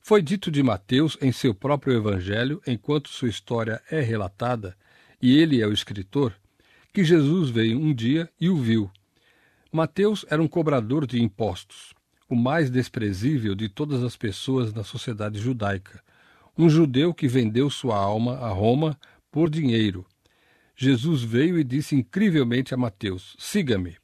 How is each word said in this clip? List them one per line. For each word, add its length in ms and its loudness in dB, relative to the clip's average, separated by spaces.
Foi 200 4
dito 300 -4
de 100 2
Mateus 600 0
em 100 2
seu 220 0
próprio 420 -2
evangelho, 720 -2
enquanto 420 -4
sua 180 -6
história 640 -6
é 100 -2
relatada, 760 -4
e 160 6
ele 240 4
é 60 2
o 60 0
escritor, 600 -4
que 100 2
Jesus 460 4
veio 300 2
um 140 0
dia 360 -2
e 100 0
o 60 2
viu. 340 0
Mateus 580 0
era 120 2
um 60 2
cobrador 580 0
de 160 -2
impostos, 720 -4
o 60 -2
mais 340 2
desprezível 840 -2
de 120 -6
todas 360 -4
as 120 -6
pessoas 580 -4
na 100 -8
sociedade 560 -8
judaica, 600 -4
um 120 6
judeu 440 4
que 140 -2
vendeu 420 2
sua 280 -2
alma 400 0
a 120 -8
Roma 480 2
por 200 0
dinheiro. 560 0
Jesus 460 2
veio 380 0
e 40 0
disse 320 -4
incrivelmente 800 0
a 40 -4
Mateus: 600 -6
"Siga-me." 680 -2